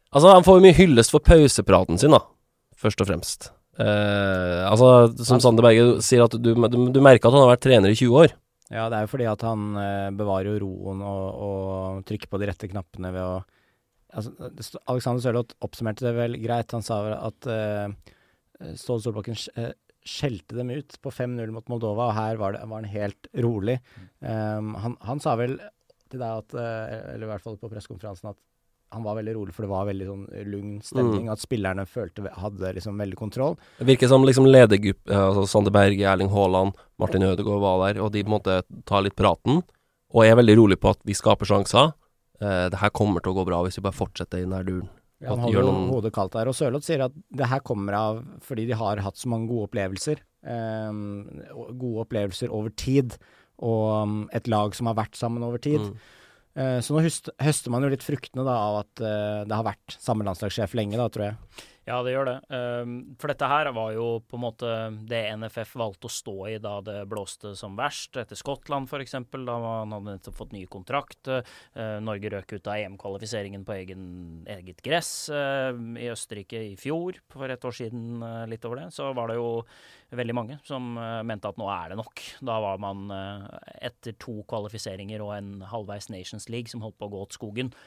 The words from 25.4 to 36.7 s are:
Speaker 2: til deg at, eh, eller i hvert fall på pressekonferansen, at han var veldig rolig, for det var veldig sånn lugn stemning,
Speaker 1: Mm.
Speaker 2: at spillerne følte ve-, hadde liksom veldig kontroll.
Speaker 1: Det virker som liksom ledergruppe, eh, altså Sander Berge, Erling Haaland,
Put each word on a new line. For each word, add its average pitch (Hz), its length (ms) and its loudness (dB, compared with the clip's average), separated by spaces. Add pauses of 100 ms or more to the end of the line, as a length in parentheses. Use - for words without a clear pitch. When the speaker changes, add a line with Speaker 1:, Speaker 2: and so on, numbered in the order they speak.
Speaker 2:
til 131 140 -16
deg 113 160 -8
at, - 180 -16
eh, 113 380 -10 (160)
eller 110 160 -12
i - 80 -10
hvert 98 80 -14
fall 110 180 -14
på 113 80 -14
pressekonferansen, 101 640 -16
at - 80 -18 (520)
han 113 140 -12
var 104 100 -6
veldig 110 220 -8
rolig, 98 160 -10
for - 100 -12
det 98 60 -6
var 98 160 -4
veldig 98 240 -8
sånn 98 140 -14 (260)
lugn 101 220 -10 (100)
stemning, 117 480 -2
Speaker 1:
Mm. - 20 -6
Speaker 2:
at 107 80 -8
spillerne 98 460 -6
følte 101 400 -12
ve-, - 80 -12
hadde 95 460 -8
liksom 101 180 -10
veldig 101 180 -8
kontroll. 127 380 -4 (240)
Speaker 1:
Det 120 100 -6
virker 127 220 6
som 135 160 10
liksom 135 240 8
ledergruppe, 104 640 8
eh, 98 80 4
altså 98 260 2
Sander 101 240 2
Berge, 101 300 6
Erling 98 320 2
Haaland, 95 400 2 (240)